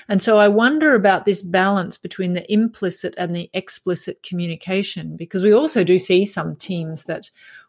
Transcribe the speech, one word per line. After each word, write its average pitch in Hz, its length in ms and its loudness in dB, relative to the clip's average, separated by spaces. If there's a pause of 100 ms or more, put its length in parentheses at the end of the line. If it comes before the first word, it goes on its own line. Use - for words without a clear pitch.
And 190 140 0
so 220 160 4
I 208 120 6
wonder 269 460 4
about 190 300 2
this 196 160 0
balance 185 560 0
between 180 380 -6
the 170 180 -6
implicit 202 640 -2
and 175 180 -6
the 175 200 -8
explicit - 680 -6
communication, 175 920 -6
because 180 260 -6
we 208 120 6
also 262 280 2
do 180 160 4
see 185 280 2
some 160 300 -8
teams 160 480 -8
that - 260 -10 (380)